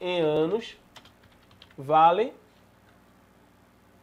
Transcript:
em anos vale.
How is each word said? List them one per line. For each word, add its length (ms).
em 200
anos 560
vale. 560